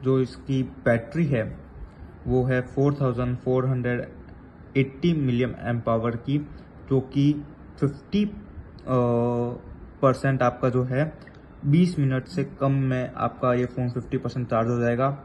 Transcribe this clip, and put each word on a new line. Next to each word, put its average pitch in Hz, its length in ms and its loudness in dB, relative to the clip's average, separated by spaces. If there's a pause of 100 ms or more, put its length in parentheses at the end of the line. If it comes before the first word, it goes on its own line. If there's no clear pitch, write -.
जो 131 180 4
इसकी 131 420 -2 (220)
बैटरी 135 420 2
है 127 160 2 (840)
वो 127 180 2
है 127 200 2
फ़ोर 143 360 2
थाउजेंड 123 360 0
फ़ोर 127 300 2
हंड्रेड 123 400 0 (720)
एटी 139 400 2
मिलियम 123 440 2
एम्प 117 280 -2
आवर 117 280 2
की, 135 220 -2 (520)
जो 135 100 4
कि 143 320 2 (480)
फिफ्टी, 190 440 0
अ, 202 60 -4 (1700)
percent 131 400 4
आपका 123 260 2
जो 127 160 2
है 135 280 0 (540)
बीस 170 320 4
मिनट 131 280 0
से - 180 -2 (160)
कम 139 120 2
में 131 420 0
आपका 123 400 0
ये 123 120 2
phone 123 240 -2
fifty 120 280 -4
percent 127 320 -4
charge 113 180 2
हो 120 120 2
जाएगा। 120 440 2